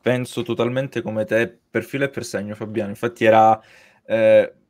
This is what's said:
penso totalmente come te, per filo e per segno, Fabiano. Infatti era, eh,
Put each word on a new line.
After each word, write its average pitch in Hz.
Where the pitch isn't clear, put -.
penso 123
totalmente 120
come 110
te, 113
per 113
filo 139
e 135
per -
segno, 104
Fabiano. 107
Infatti 117
era, 110
eh, 110